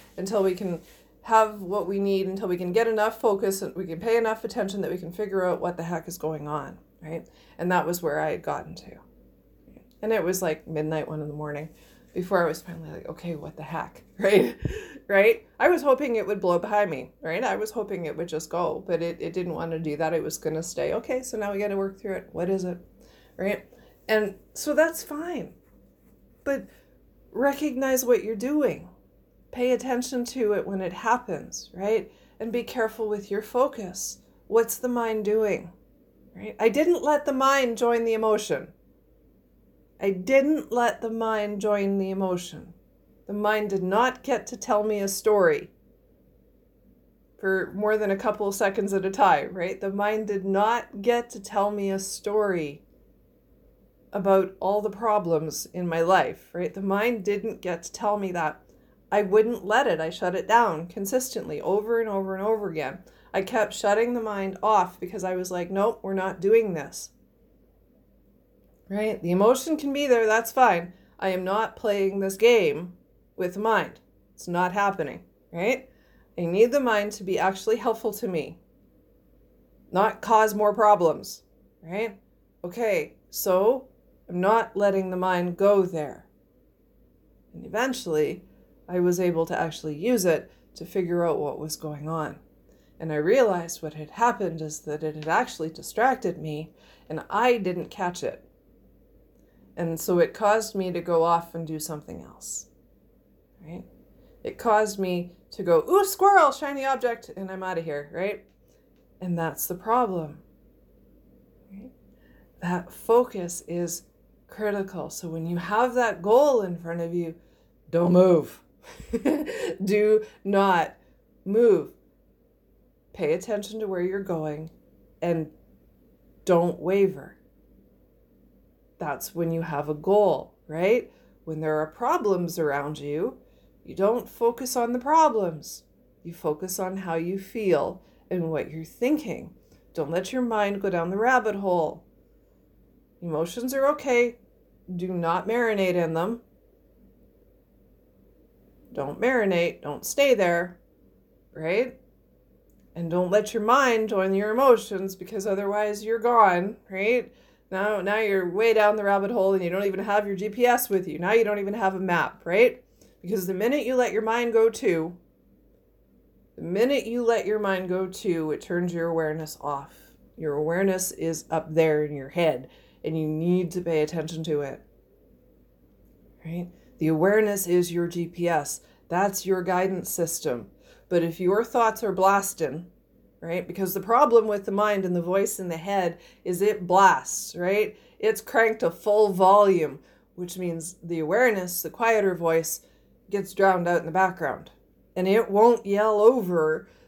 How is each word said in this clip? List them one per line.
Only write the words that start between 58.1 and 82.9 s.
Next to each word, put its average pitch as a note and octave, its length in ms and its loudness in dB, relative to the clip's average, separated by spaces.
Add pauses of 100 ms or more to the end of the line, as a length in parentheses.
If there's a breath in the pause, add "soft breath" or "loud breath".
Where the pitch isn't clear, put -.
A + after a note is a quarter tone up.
me F#3+ 160 -6
that. D#3+ 280 -4 (500 soft breath)
I G#3 120 2
wouldn't G#3+ 420 2
let A#3+ 220 2
it. E3 120 0
I D#3+ 100 -4
shut F3+ 260 -4
it F3 120 -4
down G3 400 2
consistently G3 720 -6
over G#3+ 380 0
and A3 100 -2
over F#3+ 260 -4
and G3 100 -6
over G#3+ 240 -2
again. D3+ 300 -6 (340 soft breath)
I G3 80 0
kept G#3+ 320 -2
shutting A3+ 400 2
the A#3 80 -4
mind G3 400 -6
off G#3 380 2
because F#3 240 -8
I F#3 120 -2
was F3+ 160 -6
like, F3 200 -4
"Nope, G#3 320 0
we're F#3+ 100 -6
not F#3+ 280 -4
doing G#3+ 320 4
this." - 380 -10 (1800)
Right? G#3 340 -2
The E3+ 100 -2
emotion B3+ 460 4
can C#4+ 160 -4
be C#4+ 120 0
there, A#3 220 4
that's A3+ 240 2
fine. F3+ 420 2 (260 loud breath)
I F#3+ 100 -2
am F#3 140 -2
not G#3+ 320 -2
playing G3 440 -2
this G3 180 -2
game F3+ 560 4 (420)
with F3+ 200 -4
the G3 40 -8
mind. G#3+ 400 0 (360)
It's - 120 -16
not F3 260 0
happening, G3 500 -2 (280)
right? A3+ 380 -4 (480 soft breath)
I F3 80 -4
need G#3 260 2
the C#4+ 80 2
mind G#3 340 0
to G3+ 100 -14
be F#3 160 -2
actually G3 380 0
helpful A3 360 -4
to A#3+ 140 -6
me, E3 320 -6 (1300)
not G3+ 300 0
cause A3 320 4
more G#3 180 2
problems, G3+ 680 4 (400)
right? G3+ 380 -8 (440)
Okay, F#3 520 -4 (160)